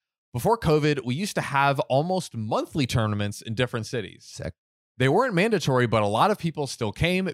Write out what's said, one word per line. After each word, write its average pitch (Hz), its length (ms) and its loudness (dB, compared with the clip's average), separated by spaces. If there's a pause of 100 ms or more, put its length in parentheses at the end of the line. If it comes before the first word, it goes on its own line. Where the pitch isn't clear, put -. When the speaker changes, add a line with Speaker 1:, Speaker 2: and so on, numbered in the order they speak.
(340)
Speaker 1:
Before 208 240 2
covid, 151 460 2
we 123 100 -4
used 196 220 -6
to 160 40 -2
have 139 400 2
almost 160 560 -2
monthly 147 500 -2
tournaments 104 540 -2
in 110 140 -8
different 120 320 -2
cities. 101 420 -8
Speaker 2:
Sick. - 240 -10 (460)
Speaker 1:
They 127 100 4
weren't 214 260 2
mandatory, 160 520 2
but 110 160 2
a 104 40 2
lot 120 260 2
of 190 60 0
people 151 280 -4
still 110 260 -4
came 180 420 0